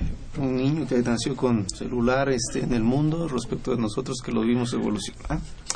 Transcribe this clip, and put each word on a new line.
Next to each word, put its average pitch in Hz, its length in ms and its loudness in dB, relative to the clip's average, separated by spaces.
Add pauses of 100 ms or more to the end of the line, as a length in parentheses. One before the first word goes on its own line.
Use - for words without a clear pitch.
(380)
un 131 180 0
niño 139 300 2
que 123 160 2
nació 120 320 0
con 117 340 2
celular, 123 600 2
este, 127 340 0
en - 100 0
el 117 120 2
mundo 156 420 2
respecto 123 480 -2
de 120 80 0
nosotros 131 420 -2
que 127 80 -4
lo 113 100 2
vimos 120 300 2
evolucionar. 113 680 -2 (340)